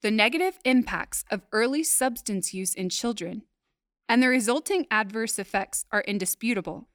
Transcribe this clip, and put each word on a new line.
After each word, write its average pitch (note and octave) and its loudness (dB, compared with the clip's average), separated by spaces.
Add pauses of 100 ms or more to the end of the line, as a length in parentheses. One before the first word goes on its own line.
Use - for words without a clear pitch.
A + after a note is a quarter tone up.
The G#3+ 0
negative B3+ 2
impacts B3+ 2
of - -4
early C4 0
substance A#3 -2
use F#3 -4
in F#3 -4
children G#3 -4 (680)
and A#3 6
the B3+ 6
resulting B3+ 2
adverse A3 -2
effects - -4
are G#3 0
indisputable. G3+ -4